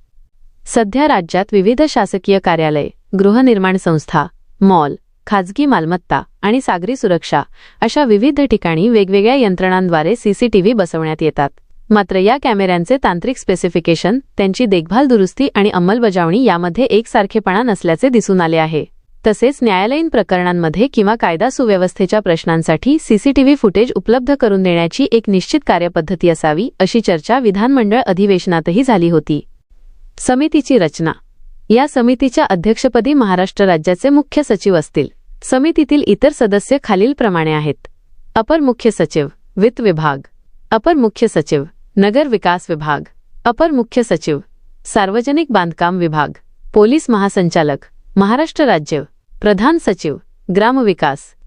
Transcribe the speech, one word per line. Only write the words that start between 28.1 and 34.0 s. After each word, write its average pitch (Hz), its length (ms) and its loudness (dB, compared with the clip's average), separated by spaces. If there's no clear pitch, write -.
झाली 185 260 2
होती. 156 360 -2
समितीची 277 600 0
रचना. 160 340 -2
या 247 180 4
समितीच्या 262 560 0
अध्यक्षपदी 220 720 0
महाराष्ट्र 196 520 0
राज्याचे 180 440 0